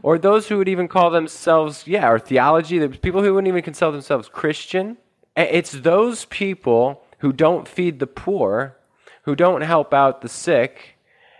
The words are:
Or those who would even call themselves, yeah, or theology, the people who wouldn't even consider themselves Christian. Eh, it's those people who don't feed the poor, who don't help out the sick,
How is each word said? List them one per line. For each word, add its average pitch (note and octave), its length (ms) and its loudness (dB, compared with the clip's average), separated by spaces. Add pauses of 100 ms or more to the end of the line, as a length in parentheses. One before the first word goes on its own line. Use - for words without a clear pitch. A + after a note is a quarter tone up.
Or D#3+ 160 2
those G#3 300 2
who G#3 80 0
would F#3+ 120 0
even F3+ 200 -2
call F3 200 2
themselves, D#3+ 800 0
yeah, F3+ 220 0
or A2+ 100 4
theology, D3+ 600 2
the D3 100 0
people F#3 340 -4
who G3 100 2
wouldn't G3 140 0
even F3+ 160 -2
consider D#3 280 -2
themselves C#3 360 -4
Christian. F#3 680 -6 (380)
Eh, E3 140 0
it's - 220 -2
those F3+ 540 0
people C#3 760 -2 (200)
who C#3 120 0
don't D#3 380 0
feed F3 300 -4
the - 80 -4
poor, C3 680 -4 (460)
who D3 120 -6
don't E3+ 280 2
help D#3 320 0
out C#3 260 2
the B2 80 -14
sick, - 680 -2 (420)